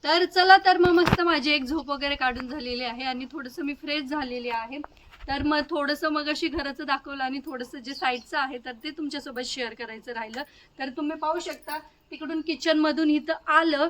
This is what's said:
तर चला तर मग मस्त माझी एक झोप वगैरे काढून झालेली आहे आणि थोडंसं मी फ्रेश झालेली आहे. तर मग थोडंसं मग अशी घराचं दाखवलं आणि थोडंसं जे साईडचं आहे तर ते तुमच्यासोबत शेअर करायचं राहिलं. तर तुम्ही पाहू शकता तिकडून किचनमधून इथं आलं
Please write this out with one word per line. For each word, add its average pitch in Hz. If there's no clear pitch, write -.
तर 339
चला 370
तर 381
मग 359
मस्त 349
माझी 302
एक 294
झोप 269
वगैरे 285
काढून 254
झालेली 247
आहे 240
आणि 262
थोडंसं 285
मी 285
फ्रेश 294
झालेली 254
आहे. 233
तर 269
मग 302
थोडंसं 294
मग 302
अशी 302
घराचं 277
दाखवलं 277
आणि 262
थोडंसं 262
जे 269
साईडचं 254
आहे 269
तर 247
ते 302
तुमच्यासोबत 285
शेअर 240
करायचं 226
राहिलं. 226
तर 269
तुम्ही 302
पाहू 311
शकता 302
तिकडून 311
किचनमधून 311
इथं 302
आलं 320